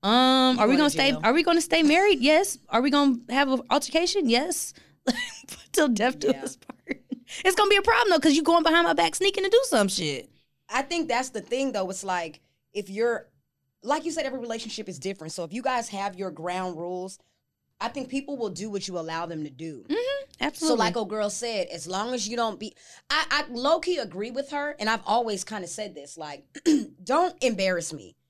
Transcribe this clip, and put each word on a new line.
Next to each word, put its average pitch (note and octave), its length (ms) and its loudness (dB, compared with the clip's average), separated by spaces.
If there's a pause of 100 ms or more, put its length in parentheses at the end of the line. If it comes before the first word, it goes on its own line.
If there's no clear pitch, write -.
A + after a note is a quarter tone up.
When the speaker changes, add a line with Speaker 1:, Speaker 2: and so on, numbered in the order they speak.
Speaker 1:
um, B3+ 540 4
Speaker 2:
You - 60 2
Speaker 1:
are G#3+ 60 4
we C4+ 80 6
Speaker 2:
going - 20 4
Speaker 1:
gonna D4+ 60 6
Speaker 2:
to D4 60 4
Speaker 1:
stay, C#4 200 2
Speaker 2:
jail. A#3+ 140 0
Speaker 1:
are A3+ 80 6
we E4 100 4
gonna E4+ 180 4
stay E4 220 2
married? E4 380 6
Yes. D#4 380 4 (100)
Are A3+ 120 2
we C#4 100 2
gonna C#4 280 4 (100)
have C4+ 220 2
an C4 100 2 (100)
altercation? D#4+ 580 2
Yes. C4+ 440 0 (340)
<laughs> - 60 0 (600)
Till D4+ 160 4
death A#3 300 0
do - 100 -2
Speaker 2:
Yeah. C4+ 160 0
Speaker 1:
us C4+ 120 -8
part. - 460 -14 (420)
It's F#4 120 4
gonna G4+ 140 4
be G#4 60 6
a G4 60 2
problem A4 280 4
though, D#4+ 100 6
'cause D4+ 140 6
you D#4+ 80 2
going E4 200 4
behind E4 220 4
my E4+ 80 2
back E4 220 2
sneaking F#4+ 300 0
to G4 60 0
do A4+ 140 8
some G#3+ 240 2
shit. E3 420 -4 (380)
Speaker 2:
I B3 140 -2
think E4 260 -4
that's B3 220 -2
the A3 100 -8
thing C4 320 -2
though. F#3+ 180 -4
It's F#3+ 140 -10
like, F3 360 -6 (320)
if F#3+ 180 -10
you're, A3+ 380 -2 (540)
like D4 220 -4
you E4 60 -4
said, D4+ 160 -4
every C4 140 -6
relationship A3+ 480 -10
is D#3+ 100 -12
different. D#3+ 340 -8
So F3 120 -8
if D#3 80 -12
you A#3+ 100 -8
guys B3 280 -2
have G3 280 -8
your F#3+ 120 -6
ground F3+ 460 -6
rules, F3+ 420 -8 (640)
I A3 80 -4
think E3 200 -8
people C#4 280 -6
will A#3 140 -4
do F#3 200 -10
what G3 180 -6
you F3+ 100 -6
allow E3 280 -6
them D#3+ 180 -8
to D3 60 -10
do. C3+ 380 -14
Speaker 1:
Mm-hmm. C5 360 -4 (160)
Absolutely. D4+ 360 -2
Speaker 2:
So - 20 -2
like G#3+ 180 0
old G#3 140 -4
girl G#3 200 -2
said, A3 380 -4
as D#3+ 180 -12
long G3+ 280 -4
as G#3+ 140 -4
you A#3 80 -6
don't A3+ 220 -2
be, G#3+ 160 -12 (360)
I, D4+ 200 2
I D4 220 0
low-key D#4 460 0
agree G#3 320 -6
with C#4 200 -6
her, D4 280 -4
and G#3+ 100 -2
I've A3 180 -2
always G#3+ 380 0
kinda G3+ 220 -10
said D#3 280 -10
this, C#3+ 220 -18
like, D3 280 -12 (200)
<clears throat> C4+ 400 0
"Don't E4+ 380 0
embarrass F#3+ 500 0
me." G#2+ 240 -16 (140)